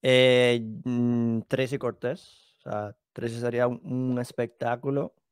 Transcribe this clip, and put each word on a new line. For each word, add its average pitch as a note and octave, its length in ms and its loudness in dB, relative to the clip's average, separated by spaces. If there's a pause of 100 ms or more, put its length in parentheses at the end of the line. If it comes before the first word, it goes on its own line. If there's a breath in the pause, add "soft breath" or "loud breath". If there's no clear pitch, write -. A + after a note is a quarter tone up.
eh, B2 600 6
mm, A#2 800 0
Tracy C3 340 -2
Cortés, - 800 -8
o - 40 -20
sea, G#2 340 -8 (160)
Tracy A#2 260 -8
sería A#2+ 280 0
un, B2 180 -2
un B2+ 340 -2
espectáculo, B2 960 -4 (180)